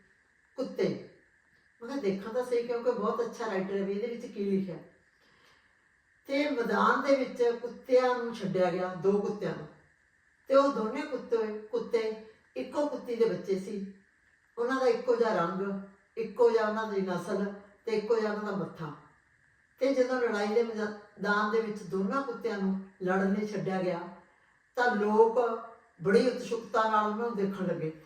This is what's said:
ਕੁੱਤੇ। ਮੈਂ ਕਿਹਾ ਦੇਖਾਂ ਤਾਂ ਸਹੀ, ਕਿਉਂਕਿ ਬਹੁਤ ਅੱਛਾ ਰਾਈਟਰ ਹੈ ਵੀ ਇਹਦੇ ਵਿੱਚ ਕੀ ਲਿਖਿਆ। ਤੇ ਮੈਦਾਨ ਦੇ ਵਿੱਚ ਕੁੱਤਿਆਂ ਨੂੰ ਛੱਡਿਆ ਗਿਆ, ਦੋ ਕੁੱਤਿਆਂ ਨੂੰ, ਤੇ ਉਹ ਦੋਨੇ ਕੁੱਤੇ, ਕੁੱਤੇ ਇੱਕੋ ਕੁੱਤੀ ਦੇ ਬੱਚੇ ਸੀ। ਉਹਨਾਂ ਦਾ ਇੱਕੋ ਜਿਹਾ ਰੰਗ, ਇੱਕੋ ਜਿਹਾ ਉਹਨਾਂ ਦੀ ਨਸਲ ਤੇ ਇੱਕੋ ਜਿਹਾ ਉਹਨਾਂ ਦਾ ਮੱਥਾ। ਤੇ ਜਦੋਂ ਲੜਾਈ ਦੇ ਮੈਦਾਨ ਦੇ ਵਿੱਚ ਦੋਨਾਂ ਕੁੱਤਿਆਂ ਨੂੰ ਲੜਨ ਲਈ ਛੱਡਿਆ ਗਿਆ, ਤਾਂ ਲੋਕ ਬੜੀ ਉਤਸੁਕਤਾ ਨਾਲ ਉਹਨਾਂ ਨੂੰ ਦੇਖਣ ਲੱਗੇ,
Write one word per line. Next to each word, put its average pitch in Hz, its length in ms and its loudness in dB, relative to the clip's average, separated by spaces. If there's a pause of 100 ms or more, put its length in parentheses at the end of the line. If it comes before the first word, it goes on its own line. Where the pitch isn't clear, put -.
(560)
ਕੁੱਤੇ। - 540 -2 (720)
ਮੈਂ 233 80 -14
ਕਿਹਾ 277 120 -6
ਦੇਖਾਂ 202 320 -2
ਤਾਂ 247 100 -2
ਸਹੀ, 233 240 -2
ਕਿਉਂਕਿ 240 240 0
ਬਹੁਤ 233 300 -2
ਅੱਛਾ 226 300 -4
ਰਾਈਟਰ 190 240 -2
ਹੈ 196 80 0
ਵੀ 196 100 -2
ਇਹਦੇ 233 220 -4
ਵਿੱਚ - 100 -10
ਕੀ - 180 -8
ਲਿਖਿਆ। 190 340 -2 (1500)
ਤੇ 294 220 0
ਮੈਦਾਨ 233 580 2
ਦੇ 277 80 6
ਵਿੱਚ 247 280 0 (180)
ਕੁੱਤਿਆਂ 240 640 2
ਨੂੰ 226 120 -6
ਛੱਡਿਆ 180 360 0
ਗਿਆ, 180 160 -2
ਦੋ 185 320 2
ਕੁੱਤਿਆਂ 180 360 -4
ਨੂੰ, - 120 -12 (800)
ਤੇ 269 80 4
ਉਹ 277 180 6
ਦੋਨੇ 220 280 -4
ਕੁੱਤੇ, 220 580 -2 (120)
ਕੁੱਤੇ 220 540 -2 (320)
ਇੱਕੋ 294 300 -2
ਕੁੱਤੀ 247 280 -6
ਦੇ 226 100 4
ਬੱਚੇ 185 340 -2
ਸੀ। 208 340 -8 (640)
ਉਹਨਾਂ 254 220 0
ਦਾ 262 60 2
ਇੱਕੋ 233 300 4
ਜਿਹਾ 226 180 2
ਰੰਗ, 190 480 -2 (360)
ਇੱਕੋ 226 320 4
ਜਿਹਾ 220 200 4
ਉਹਨਾਂ 214 180 -2
ਦੀ 196 140 -2
ਨਸਲ 190 520 -2 (320)
ਤੇ 226 60 -2
ਇੱਕੋ 220 280 2
ਜਿਹਾ 214 120 0
ਉਹਨਾਂ 202 200 -4
ਦਾ 185 60 -2
ਮੱਥਾ। 156 360 -6 (840)
ਤੇ 269 140 4
ਜਦੋਂ 254 280 2
ਲੜਾਈ 214 260 0
ਦੇ 226 160 4
ਮੈਦਾਨ 208 880 -2
ਦੇ 226 100 2
ਵਿੱਚ 202 220 -6
ਦੋਨਾਂ 190 380 -2
ਕੁੱਤਿਆਂ 226 360 -4
ਨੂੰ 190 240 0 (220)
ਲੜਨ 190 300 2
ਲਈ 208 140 -2
ਛੱਡਿਆ 185 340 -2
ਗਿਆ, 175 180 -2 (760)
ਤਾਂ 254 200 2
ਲੋਕ 220 440 6 (640)
ਬੜੀ 233 260 6
ਉਤਸੁਕਤਾ 220 600 -2
ਨਾਲ 214 160 2
ਉਹਨਾਂ 220 240 -2
ਨੂੰ 214 60 -6
ਦੇਖਣ 190 320 -2
ਲੱਗੇ, 156 220 -2 (160)